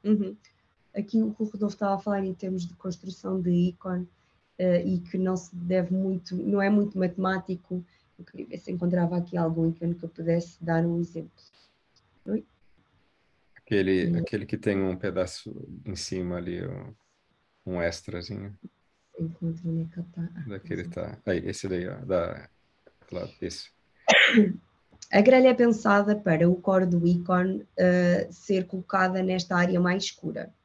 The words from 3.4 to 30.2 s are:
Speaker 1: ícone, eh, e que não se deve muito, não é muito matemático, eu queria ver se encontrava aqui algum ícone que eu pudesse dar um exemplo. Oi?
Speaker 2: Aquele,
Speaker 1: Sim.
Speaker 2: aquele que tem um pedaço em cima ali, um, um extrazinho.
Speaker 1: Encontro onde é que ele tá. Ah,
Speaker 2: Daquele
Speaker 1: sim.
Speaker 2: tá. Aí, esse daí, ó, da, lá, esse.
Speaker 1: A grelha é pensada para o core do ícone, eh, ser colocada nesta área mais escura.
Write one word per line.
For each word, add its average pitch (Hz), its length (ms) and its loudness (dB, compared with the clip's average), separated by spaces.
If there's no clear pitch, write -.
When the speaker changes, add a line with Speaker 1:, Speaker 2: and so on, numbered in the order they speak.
Speaker 1:
ícone, 180 580 0
eh, 180 240 4
e 185 180 -2
que - 180 -6
não 185 180 0
se 180 180 -10
deve 180 380 0
muito, 185 420 -2
não 202 280 0
é 196 80 2
muito 202 280 2
matemático, 185 880 -4
eu 175 60 -20
queria - 220 -14
ver - 120 -14
se - 140 -10
encontrava 175 460 0
aqui 175 180 -4
algum 165 320 0
ícone 170 260 -2
que - 100 -10
eu 170 40 -10
pudesse 170 560 -2
dar 165 220 2
um 170 140 0
exemplo. 170 300 -8
Oi? - 180 -4
Speaker 2:
Aquele, 95 400 2
Speaker 1:
Sim. 85 120 0
Speaker 2:
aquele 104 280 -4
que 104 100 -4
tem 98 240 0
um 92 160 0
pedaço 92 560 -4
em 95 120 -8
cima 90 400 -4
ali, 87 280 -6
um, 92 300 -10
um 90 160 -2
extrazinho. 87 720 -6
Speaker 1:
Encontro 165 500 -6
onde 165 140 -2
é - 100 -4
que 175 80 -12
ele - 120 -10
tá. 170 240 -8
Ah, 147 120 -10
Speaker 2:
Daquele 95 360 -8
Speaker 1:
sim. - 60 -10
Speaker 2:
tá. 80 360 -8
Aí, 92 180 0
esse 98 240 -6
daí, 90 200 -2
ó, 95 160 -8
da, 87 440 -2
lá, 90 180 -8
esse. - 280 -10
Speaker 1:
A 202 80 6
grelha 254 280 10
é 247 60 8
pensada 208 640 4
para 170 320 4
o 180 80 4
core 185 300 2
do 175 200 2
ícone, 180 600 2
eh, 180 540 4
ser 185 360 -2
colocada 185 560 0
nesta 185 340 0
área 175 240 4
mais 180 240 2
escura. - 480 -8